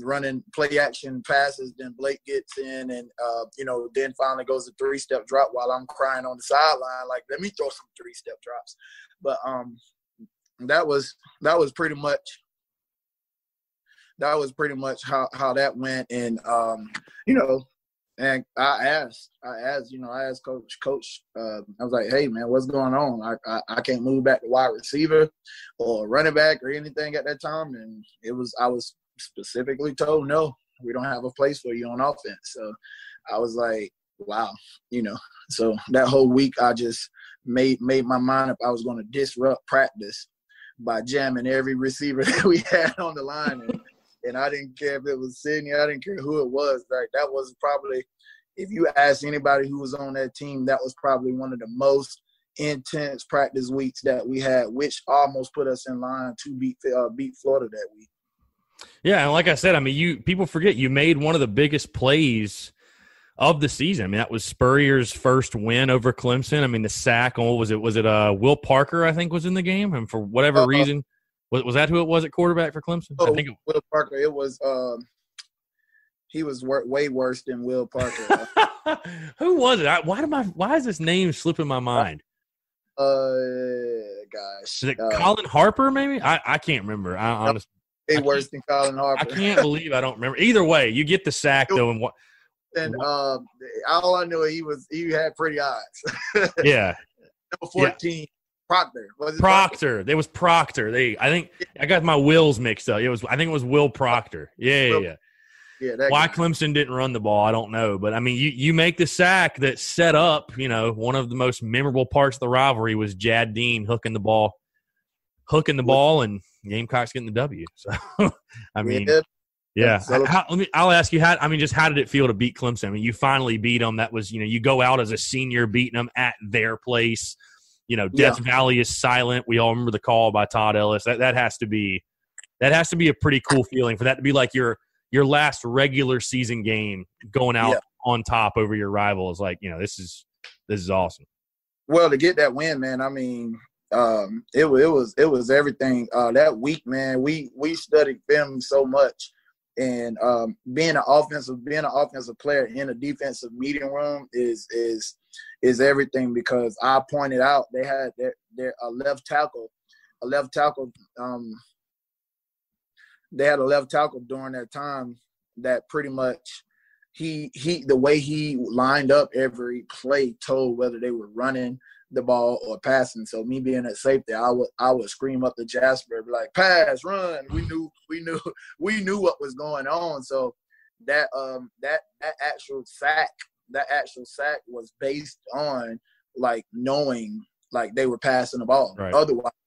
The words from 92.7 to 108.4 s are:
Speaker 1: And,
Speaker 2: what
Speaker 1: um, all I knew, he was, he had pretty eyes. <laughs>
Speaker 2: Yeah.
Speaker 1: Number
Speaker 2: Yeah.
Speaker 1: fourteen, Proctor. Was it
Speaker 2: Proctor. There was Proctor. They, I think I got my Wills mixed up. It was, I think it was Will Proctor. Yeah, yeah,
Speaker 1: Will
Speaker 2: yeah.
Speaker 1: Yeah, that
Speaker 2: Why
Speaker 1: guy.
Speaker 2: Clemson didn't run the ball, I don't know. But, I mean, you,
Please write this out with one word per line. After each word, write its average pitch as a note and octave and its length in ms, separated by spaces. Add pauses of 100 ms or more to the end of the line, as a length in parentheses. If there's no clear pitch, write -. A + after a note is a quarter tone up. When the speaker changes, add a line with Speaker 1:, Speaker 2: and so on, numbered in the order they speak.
Speaker 1:
And, D#3+ 220
Speaker 2:
what D3 100
Speaker 1:
um, C#3 380 (440)
all F3 260
I F3+ 100
knew, E3 200
he D#3+ 160
was, D3 300
he E3 200
had D#3 240
pretty D3+ 240
eyes. C3 220 (520)
<laughs> G3 160 (140)
Speaker 2:
Yeah. A2+ 320 (640)
Speaker 1:
Number E3+ 140
Speaker 2:
Yeah. - 140
Speaker 1:
fourteen, E3 360 (420)
Proctor. E3+ 400 (120)
Was D#3 160
it D#3+ 40
Speaker 2:
Proctor. F3+ 640
There C#3+ 140
was D3+ 100
Proctor. D#3+ 640
They, B2 260
I C3 120
think E3+ 200 (300)
I D3 60
got E3 180
my E3 120
Wills D3 440
mixed A#2 300
up. G#2+ 100
It B2 100
was, A#2+ 160
I B2 120
think E3 120
it D#3+ 40
was C3+ 100
Will C#3+ 260
Proctor. A#2+ 680
Yeah, C3+ 280
yeah, A#2+ 60
Speaker 1:
Will G#2 120
Speaker 2:
yeah. D#2+ 120 (680)
Speaker 1:
Yeah, B2 160
that C3+ 120
Speaker 2:
Why D3+ 180
Speaker 1:
guy. - 60
Speaker 2:
Clemson D#3+ 400
didn't C#3 200
run C3 180
the A#2 80
ball, G#2 260
I A2 60
don't A2+ 180
know. A2 300
But, G#2 140
I A#2 80
mean, B2 160
you, C#3+ 120